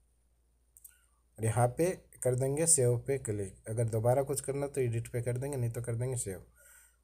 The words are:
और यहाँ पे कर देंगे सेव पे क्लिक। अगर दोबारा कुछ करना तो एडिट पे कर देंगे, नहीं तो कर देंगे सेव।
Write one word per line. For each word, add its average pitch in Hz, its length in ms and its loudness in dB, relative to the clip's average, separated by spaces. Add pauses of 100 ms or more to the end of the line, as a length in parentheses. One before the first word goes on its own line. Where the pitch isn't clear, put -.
(1400)
और 107 60 -4
यहाँ 110 260 4
पे 160 160 0 (360)
कर 127 120 2
देंगे 135 320 0
सेव 123 300 6 (100)
पे 139 120 0
क्लिक। 104 500 -6
अगर 110 180 0
दोबारा 117 360 2
कुछ 135 180 -2
करना 139 260 -2
तो 139 140 -4
एडिट 117 280 0
पे 120 140 -4
कर 120 160 -2
देंगे, 139 180 -4
नहीं 120 140 0
तो 117 120 -6
कर 117 120 -4
देंगे 123 220 -2
सेव। 95 260 -6 (600)